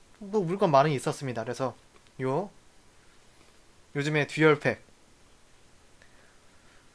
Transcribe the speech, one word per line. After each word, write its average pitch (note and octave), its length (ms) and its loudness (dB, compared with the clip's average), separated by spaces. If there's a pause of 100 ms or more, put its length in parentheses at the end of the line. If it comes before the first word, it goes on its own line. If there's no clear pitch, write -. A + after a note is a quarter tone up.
(200)
뭐 G#3 240 -2
물건 F#3 280 0
많이 C#3+ 240 6
있었습니다. B2+ 480 -6
그래서 B2 320 -6 (460)
요, C#3+ 280 -4 (1500)
요즘에 D3 320 -2
듀얼팩 D3 560 2 (2000)